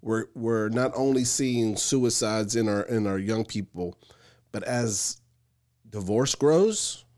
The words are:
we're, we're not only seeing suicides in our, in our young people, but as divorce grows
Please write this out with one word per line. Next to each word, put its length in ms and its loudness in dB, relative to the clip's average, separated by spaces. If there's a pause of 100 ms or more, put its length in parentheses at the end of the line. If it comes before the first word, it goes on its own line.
we're, 320 -2
we're 340 0
not 260 0
only 300 2
seeing 520 0
suicides 800 0
in 120 2
our, 140 0
in 240 0
our 120 0
young 280 0
people, 520 -6 (540)
but 120 -6
as 540 -2 (680)
divorce 460 0
grows 720 2 (120)